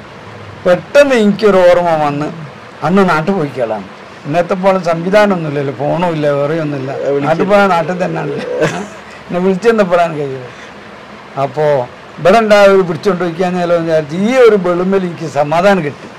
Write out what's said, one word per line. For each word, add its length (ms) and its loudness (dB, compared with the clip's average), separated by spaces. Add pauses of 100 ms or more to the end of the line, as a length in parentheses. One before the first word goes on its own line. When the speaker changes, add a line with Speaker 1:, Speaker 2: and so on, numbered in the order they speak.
(640)
Speaker 1:
പെട്ടെന്ന് 500 2
എനിക്കൊരു 420 2
ഓർമ്മ 480 4
വന്ന്, 420 -6 (360)
അന്ന് 260 2
നാട്ടിൽ 240 0
പോയിക്കോളാം. 520 -4 (400)
ഇന്നത്തെ 280 -2
പോലെ 300 0
സംവിധാനമൊന്നുമില്ലല്ലോ, 880 0
ഫോണും 360 -2
ഇല്ല, 200 -2
വേറെ 320 -2
ഒന്നുമില്ല. 300 -6
Speaker 2:
വിളിക്കില്ല. 340 -2
Speaker 1:
നാട്ടിൽ 180 0
പോയാൽ 240 4
നാട്ടിൽ 380 -2
തന്നെ 160 -6
ആണല്ലോ. 160 -6 (920)
എന്നെ 120 -6
വിളിച്ചെന്നപ്പെടാൻ 800 0
കഴിയുമോ? 300 -8 (920)
അപ്പോ 220 -2 (560)
ഇവിടെ 200 4
ഉണ്ടായ 280 6
ഒരു 140 6
പിടിച്ചോണ്ട് 420 -2
പോയിക്കാഞ്ഞാലോ 520 -2
എന്ന് 120 -2
വിചാരിച്ച് 280 -2
ഈ 200 0
ഒരു 200 6
വെളുമ്മൽ 420 0
എനിക്ക് 300 -6
സമാധാനം 560 0
കിട്ടി. 240 -10 (120)